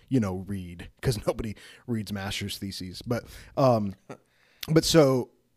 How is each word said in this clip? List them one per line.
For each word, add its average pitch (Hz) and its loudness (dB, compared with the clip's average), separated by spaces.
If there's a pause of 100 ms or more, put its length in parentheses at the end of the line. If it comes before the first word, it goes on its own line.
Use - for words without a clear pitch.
you 131 2
know, 95 -2
read," 90 -10 (140)
'cause 120 -2
<laughs> - -6
nobody 117 -2 (320)
reads 107 -4
master's 101 -6
theses. 92 -10
But, 117 -2 (340)
um, 113 4 (760)
but 156 4
so, 135 6 (280)